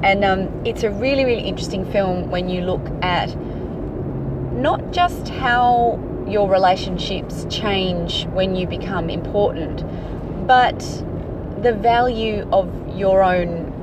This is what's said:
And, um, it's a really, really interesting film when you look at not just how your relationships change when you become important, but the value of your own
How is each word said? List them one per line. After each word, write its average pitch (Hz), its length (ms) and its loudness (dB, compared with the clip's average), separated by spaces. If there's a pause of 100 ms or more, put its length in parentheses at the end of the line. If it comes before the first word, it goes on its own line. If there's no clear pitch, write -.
And, 196 200 4
um, 190 420 0
it's 226 180 -2
a 220 60 2
really, 262 360 2
really 233 180 0
interesting 185 480 -4
film 185 400 0
when 180 160 -2
you 180 140 -2
look 180 200 -2 (220)
at 175 320 0 (1160)
not 294 380 0
just 349 360 0
how 240 720 4 (260)
your 202 240 2
relationships 185 1000 2
change 180 760 -2
when 190 280 0
you 185 100 0
become 170 440 -4
important, - 760 0 (640)
but 254 320 6 (840)
the 240 120 4
value 220 800 2
of 185 440 0
your 190 240 4
own 175 600 2